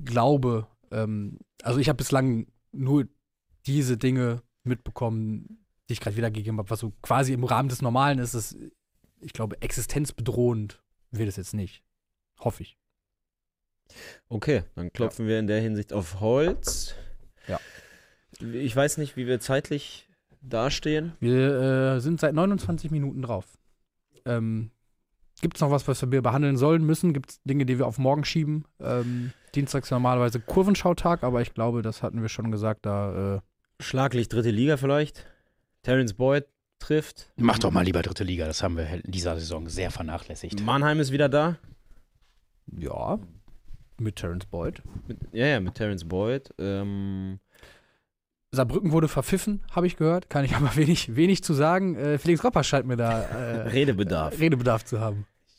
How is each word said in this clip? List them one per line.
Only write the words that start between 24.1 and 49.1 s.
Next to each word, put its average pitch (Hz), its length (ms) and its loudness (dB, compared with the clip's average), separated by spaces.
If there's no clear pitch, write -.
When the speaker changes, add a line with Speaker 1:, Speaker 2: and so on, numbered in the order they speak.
Speaker 1:
Ähm, 113 460 -2
gibt's - 200 -2
noch 147 120 4
was, 139 160 2
was 135 220 -2
wir 131 120 4
behandeln 139 340 4
sollen, 156 300 6
müssen? 160 260 4
Gibt's - 300 -6
Dinge, 135 240 2
die 127 120 2
wir 127 80 2
auf 123 120 -4
morgen 139 260 4
schieben? 151 400 0
Ähm, 123 540 -2
Dienstags 139 340 -2
normalerweise 123 480 2
Kurvenschautag, 175 840 2
aber 123 180 0
ich - 100 -4
glaube, 117 300 0
das 110 220 -6
hatten 113 180 -4
wir 110 60 -4
schon 110 240 -4
gesagt, 107 340 -2
da, 98 520 -2
äh - 20 -4
Speaker 2:
Schlaglicht 131 500 0
dritte 117 180 2
Liga 131 260 4
vielleicht? 139 500 0
Terence 127 300 2
Boyd 135 320 2
trifft. - 580 -2
Speaker 3:
Mach 113 220 2
doch 104 120 0
mal 92 140 4
lieber 85 180 2
dritte - 220 -4
Liga, 85 220 -4
das 80 160 -4
haben 87 140 -2
wir 80 100 -4
in 85 240 -8
dieser 87 260 -4
Saison 82 320 -8
sehr 85 220 -4
vernachlässigt. 85 720 -8
Speaker 2:
Mannheim 143 380 2
ist 135 120 0
wieder 143 180 2
da? 156 260 2
Speaker 1:
Ja, - 400 -4
mit 107 180 -4
Terence 90 300 -6
Boyd. - 360 -6
Speaker 2:
Mit, 107 100 -10
ja, 117 140 0
ja, 139 140 2
mit 90 140 -4
Terence 101 320 -4
Boyd. 104 520 -2
Ähm 98 840 -4
Speaker 1:
Saarbrücken 131 400 2
wurde 160 160 6
verpfiffen, 196 600 0